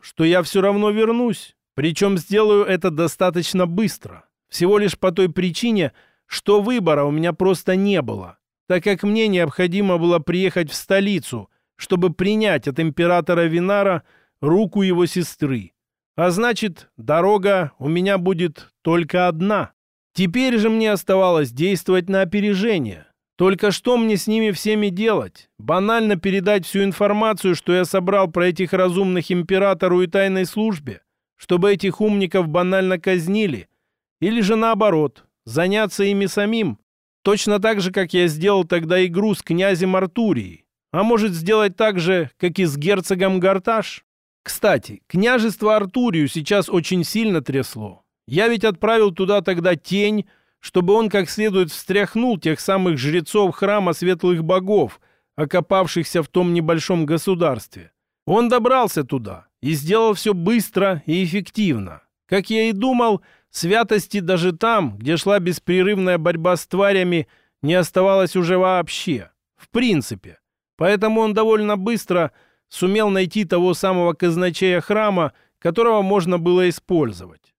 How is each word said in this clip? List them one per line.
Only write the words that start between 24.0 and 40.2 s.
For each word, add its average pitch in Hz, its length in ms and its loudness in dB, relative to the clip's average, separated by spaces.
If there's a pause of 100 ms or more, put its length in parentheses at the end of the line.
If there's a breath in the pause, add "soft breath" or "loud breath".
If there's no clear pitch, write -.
с - 120 -4
ними 220 240 0
всеми 208 380 -2
делать? 185 680 -4
Банально 202 600 0
передать 196 500 -2
всю 196 160 -2
информацию, 202 720 0
что - 180 -2
я 180 100 2
собрал 190 460 0
про 175 200 0
этих 180 240 -4
разумных 185 580 0
императору 185 720 0
и 185 40 0
тайной 190 380 0
службе, 165 560 -6 (340)
чтобы 185 380 2
этих 190 260 -2
умников 196 480 0
банально 185 520 0
казнили, 180 720 -2 (520)
или 220 200 0
же 208 140 2
наоборот, 208 720 0 (200)
заняться 190 580 -2
ими 202 240 0
самим – 208 500 -2 (460)
Точно 208 360 0
так 214 220 0
же, 185 100 -2
как 185 220 -2
я 180 140 4
сделал 175 380 0
тогда 175 380 0
игру 185 300 0
с - 80 -6
князем 185 540 0
Артурией. 170 680 -2 (260)